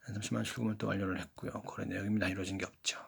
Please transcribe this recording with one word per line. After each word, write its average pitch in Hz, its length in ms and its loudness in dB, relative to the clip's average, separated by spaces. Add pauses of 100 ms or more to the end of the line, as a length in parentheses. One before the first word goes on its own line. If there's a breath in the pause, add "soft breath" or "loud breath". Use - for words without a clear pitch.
예, 110 40 -4
잠시만 113 300 0
출금을 110 360 0
또 107 100 0
완료를 95 320 2
했고요. - 320 -6 (120)
거래 - 220 -4
내역입니다. 101 400 4
이루어진 95 320 0
게 92 80 0
없죠. - 420 -4